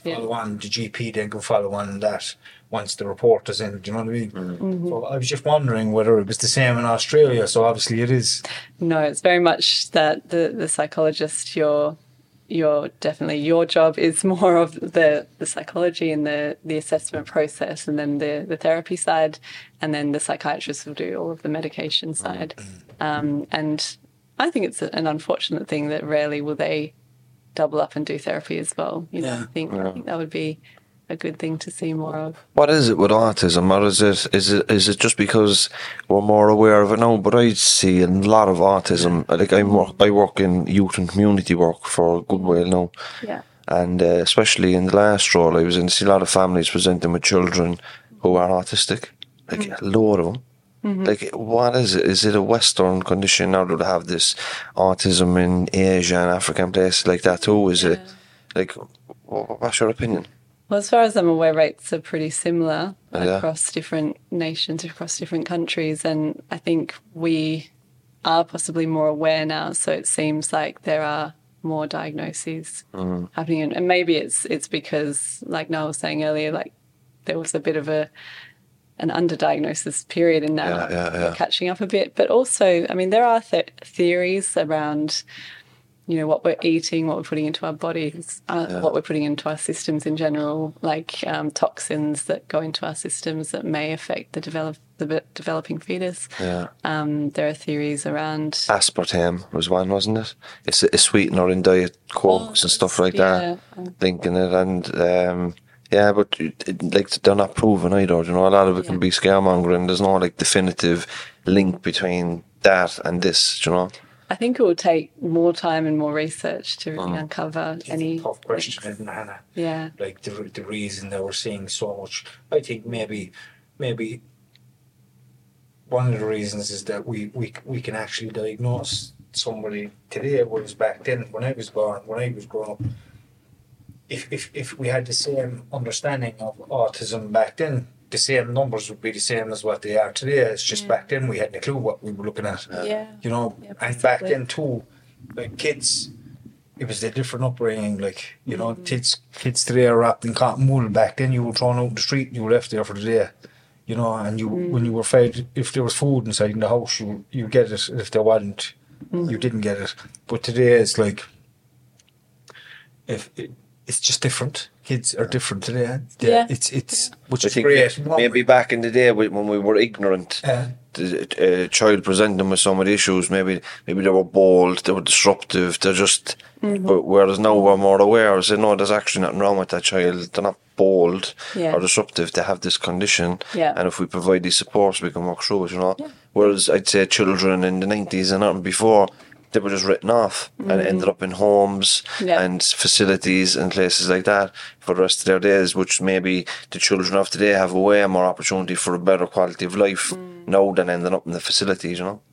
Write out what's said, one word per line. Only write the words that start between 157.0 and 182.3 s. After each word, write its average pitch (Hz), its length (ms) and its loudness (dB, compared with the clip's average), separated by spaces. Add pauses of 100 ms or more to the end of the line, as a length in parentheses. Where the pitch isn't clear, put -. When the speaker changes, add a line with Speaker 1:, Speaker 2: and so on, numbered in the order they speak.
Speaker 2:
you 117 160 -6
get 113 240 4
it. - 180 -6
If 120 220 -8
there 110 100 2
wasn't, 107 520 0 (380)
Speaker 1:
Mm. 175 200 -2
Speaker 2:
you 113 80 -4
didn't 110 220 -2
get 101 180 -2
it. 95 160 -10 (320)
But 113 160 -6
today 120 300 4
it's 113 260 4
like, 104 260 0 (1800)
if 107 280 -8
it, - 160 -12 (360)
it's - 120 -4
just - 220 -2
different. - 480 -4 (160)
Kids 123 300 -2
are 117 100 -2
different 110 380 -4
today. 123 360 -2 (200)
They're, 120 100 2
Speaker 1:
Yeah. 233 200 4
Speaker 2:
it's, 127 220 -4
it's, - 380 -4
Speaker 1:
Yeah. - 60 -20 (140)
Speaker 2:
which 127 160 -2
Speaker 3:
I - 20 2
Speaker 2:
is 101 60 0
Speaker 3:
think 120 120 2
Speaker 2:
great. 139 400 4
Speaker 3:
maybe 123 380 2
back 123 300 6
in 117 80 0
the 117 100 -2
day, 123 200 6
whe-, 107 200 2
when 104 160 -2
we 104 120 2
were 104 180 2
ignorant, 101 640 0
Speaker 2:
Yeah. 127 240 0 (260)
Speaker 3:
the, 90 680 0
a 87 40 -2
child 104 360 4
presenting 95 460 2
with 95 100 2
so 95 160 2
many 95 180 4
issues, 92 360 2
maybe, 95 320 0 (260)
maybe 92 160 -2
they 98 60 4
were 95 140 6
bold, 90 600 4
they 92 80 2
were 95 80 -4
disruptive, - 800 2
they're 95 140 2
just, - 420 0 (260)
Speaker 1:
Mm-hmm. 202 240 -2
Speaker 3:
but 95 180 4
whereas 98 360 6
now 107 180 6
we're 98 180 8
more 98 240 6
aware, 104 420 6
say, 104 140 2
"No, 104 220 4
there's 98 120 0
actually 104 340 0
nothing 80 160 -2
wrong 101 180 2
with 92 120 -2
that 87 140 -4
child. 90 480 0
They're - 120 -2
not 98 120 2 (220)
bold 95 560 4 (240)
Speaker 1:
Yeah. 165 160 0
Speaker 3:
or 87 80 0
disruptive. 90 500 0